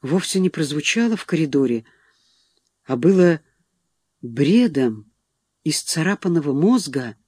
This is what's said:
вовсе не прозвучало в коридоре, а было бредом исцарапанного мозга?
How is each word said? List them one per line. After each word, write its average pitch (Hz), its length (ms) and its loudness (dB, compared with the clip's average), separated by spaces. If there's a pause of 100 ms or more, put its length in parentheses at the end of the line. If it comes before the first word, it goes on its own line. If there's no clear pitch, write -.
вовсе 180 380 -2
не 185 100 2
прозвучало 165 640 -2
в - 100 -10
коридоре, 139 600 0 (1000)
а 131 120 -4
было 175 420 4 (840)
бредом 135 880 0 (520)
исцарапанного 165 880 -2
мозга? 143 640 0 (120)